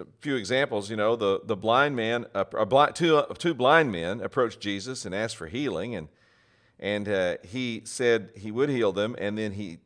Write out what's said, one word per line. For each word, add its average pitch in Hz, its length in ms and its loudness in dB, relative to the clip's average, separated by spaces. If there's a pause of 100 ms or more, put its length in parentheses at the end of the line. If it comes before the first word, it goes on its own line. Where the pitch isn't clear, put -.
a - 40 -16 (140)
few 143 160 -4
examples. 113 540 0
You 113 80 -6
know, 107 180 2
the, 98 300 2
the 104 100 -2
blind 123 400 2
man, 117 300 -2 (100)
uh, 98 80 0 (140)
a 107 80 0
bli-, 135 280 4
two, 165 220 4
uh, - 180 2
two 170 200 -2
blind 135 400 6
men 87 260 -2
approached 107 400 -2
Jesus 101 460 -6
and 92 100 -6
asked 110 220 -4
for 82 100 -12
healing, 110 480 -4
and, 78 140 -10 (680)
and, 104 300 -4
uh, 92 360 0
he 117 420 -6
said 113 500 2
he 104 160 -10
would 127 160 0
heal 117 240 2
them, 104 260 -2
and 104 200 -2
then 107 160 -4
he, 95 320 -10